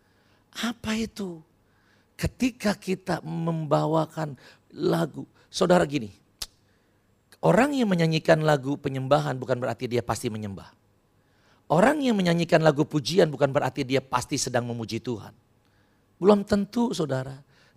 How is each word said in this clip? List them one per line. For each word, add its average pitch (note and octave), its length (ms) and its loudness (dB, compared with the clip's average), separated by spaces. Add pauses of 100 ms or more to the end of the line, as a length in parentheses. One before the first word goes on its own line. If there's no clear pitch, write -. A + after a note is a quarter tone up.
(640)
Apa A3 320 -4
itu? F#3+ 480 -8 (720)
Ketika A3+ 560 -2
kita F#3 480 -6
membawakan D#3 1200 -2 (320)
lagu, D3+ 560 -4 (240)
saudara F3 320 4
gini, C#3 240 -4 (1400)
orang A#3 320 4
yang A3 160 2
menyanyikan D#3+ 480 2
lagu C#3+ 400 0
penyembahan C3+ 560 0
bukan B2 240 -4
berarti B2 240 -4
dia A#2 160 -2
pasti A2+ 320 -4
menyembah. G#2 400 -10 (960)
Orang A#3+ 320 4
yang B3 160 2
menyanyikan E3+ 480 2
lagu D3 240 4
pujian D#3 400 2
bukan C#3+ 240 0
berarti C3+ 320 -2
dia B2+ 160 0
pasti B2+ 400 -4
sedang A#2+ 240 -2
memuji A#2 400 -6
Tuhan. G2+ 320 -8 (800)
Belum G3+ 240 6
tentu, G3+ 560 -2
saudara. C3+ 400 -4 (400)